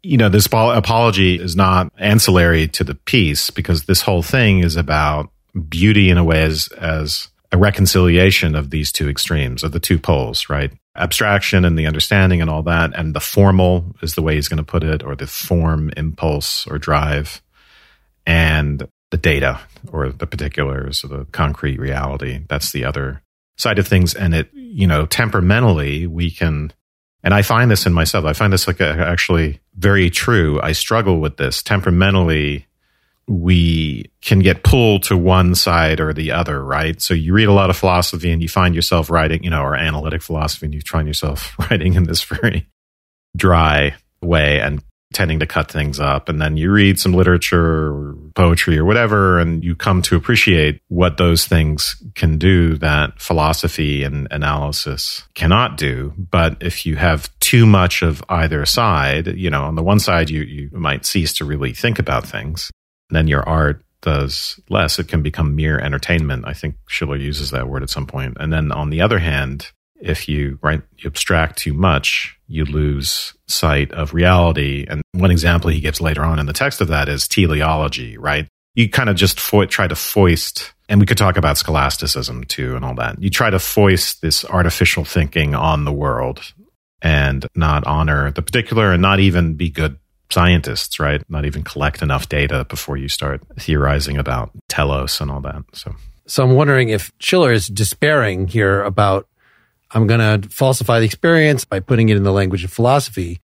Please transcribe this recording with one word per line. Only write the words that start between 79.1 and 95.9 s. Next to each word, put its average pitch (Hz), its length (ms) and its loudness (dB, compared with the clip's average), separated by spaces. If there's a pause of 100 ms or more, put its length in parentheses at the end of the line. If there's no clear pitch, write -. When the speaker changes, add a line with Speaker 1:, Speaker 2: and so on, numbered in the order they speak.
Speaker 1:
just 92 240 0
fo-, 101 260 2
try 101 220 -2
to 87 80 -4
foist, - 760 0 (160)
and 101 120 4
we 98 80 6
could 117 100 2
talk 95 180 2
about 78 220 2
scholasticism 67 880 -4
too 64 320 -8
and 127 100 -8
all 127 100 -8
that. 120 260 -6
You 95 100 -2
try 117 180 0
to 95 100 2
foist - 600 2
this - 240 -2
artificial 87 580 0
thinking 78 520 -2
on 156 280 0
the 143 80 -2
world 131 640 -6 (480)
and 71 440 0 (100)
not 76 320 2
honor 73 440 0
the - 120 -6
particular 110 480 0
and 87 100 4
not 98 180 4
even 85 360 2
be 80 140 -4
good 76 280 -4 (320)
scientists, 87 680 0
right? 73 300 -2
Not 76 160 -6
even 73 180 -6
collect 73 400 -6
enough 67 260 -4
data 71 400 -2
before - 280 -8
you 67 120 -8
start 69 320 -6 (180)
theorizing 71 580 0
about 65 340 -6 (180)
telos 71 520 -4
and 71 100 -6
all 69 100 -10
that. 69 220 -12 (100)
So. - 220 -14 (320)